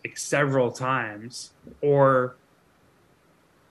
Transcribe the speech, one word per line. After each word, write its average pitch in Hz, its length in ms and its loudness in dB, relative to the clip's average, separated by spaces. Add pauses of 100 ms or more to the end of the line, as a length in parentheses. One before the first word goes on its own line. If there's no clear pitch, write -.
like, - 120 -14
several 135 540 0
times 120 800 -6 (300)
or, 135 560 4 (1300)